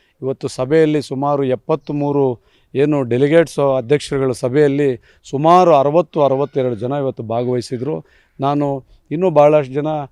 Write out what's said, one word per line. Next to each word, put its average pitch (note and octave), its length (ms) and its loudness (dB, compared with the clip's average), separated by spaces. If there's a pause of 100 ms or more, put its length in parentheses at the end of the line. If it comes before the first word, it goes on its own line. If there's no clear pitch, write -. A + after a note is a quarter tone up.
(220)
ಇವತ್ತು C3 260 -6
ಸಭೆಯಲ್ಲಿ D3+ 540 0
ಸುಮಾರು C#3 420 -4
ಎಪ್ಪತ್ತ್ಮೂರು C#3+ 960 -2 (360)
ಏನು C#3+ 280 0
ಡೆಲಿಗೇಟ್ಸ್ C#3+ 560 2 (180)
ಅಧ್ಯಕ್ಷರುಗಳ C3+ 540 -2
ಸಭೆಯಲ್ಲಿ C#3 720 0 (220)
ಸುಮಾರು E3 520 4
ಅರವತ್ತು, D3 480 2
ಅರವತ್ತೆರಡು C3+ 520 0
ಜನ A#2+ 160 -6
ಇವತ್ತು C3+ 320 -6
ಭಾಗವಹಿಸಿದರು. B2 800 -6 (340)
ನಾನು C#3 440 -2 (280)
ಇನ್ನೂ F3+ 180 0
ಭಾಳಷ್ಟು D3 440 4
ಜನ D3 140 -4 (240)